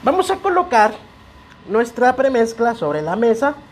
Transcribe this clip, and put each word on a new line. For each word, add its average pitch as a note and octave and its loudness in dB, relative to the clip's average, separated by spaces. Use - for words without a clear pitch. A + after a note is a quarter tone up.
Vamos F4+ 0
a F#4+ -2
colocar E4+ 2
nuestra A#3 0
premezcla A#3 0
sobre D3+ -4
la E3 -4
mesa. A#3 0